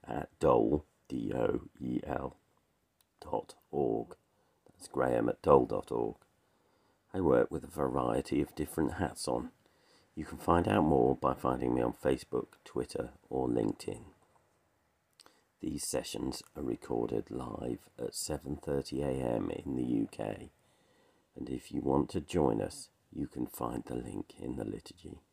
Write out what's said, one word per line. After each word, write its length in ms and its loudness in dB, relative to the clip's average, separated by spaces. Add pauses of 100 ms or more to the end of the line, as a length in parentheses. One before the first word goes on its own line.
at 220 -6 (100)
dole, 460 4 (240)
D 240 -4
O 280 0 (200)
E 240 -2
L, 300 -4 (840)
dot 360 -6 (160)
org. 440 0 (540)
That's 180 -20
graham 420 2
at 120 -2
dole 240 10
dot 260 -4
org. 260 -2 (960)
I 100 -4
work 280 6
with 140 -6
a 40 -14
variety 720 0
of 140 -2
different 460 -2
hats 280 -4
on. 220 -2 (640)
You 120 -8
can 120 -12
find 300 4
out 160 4
more 320 6
by 180 2
finding 400 0
me 80 2
on 120 0
Facebook, 560 -2 (140)
Twitter, 460 -6 (220)
or 160 0
LinkedIn. 560 -2 (1600)
These 280 -6
sessions 560 -4 (120)
are 60 -8
recorded 720 -2
live 680 -6
at 160 -6
seven 440 -4
thirty 440 -2
A 80 0
M 400 0
in 260 -6
the 80 0
U 280 2
K, 400 -6 (840)
and 140 -10
if 220 -8
you 100 -4
want 300 4
to 100 -2
join 400 2
us, 280 -6 (220)
you 140 -4
can 220 -6
find 400 -6
the 80 -8
link 440 -8
in 160 -6
the 100 -6
liturgy. 520 -12 (160)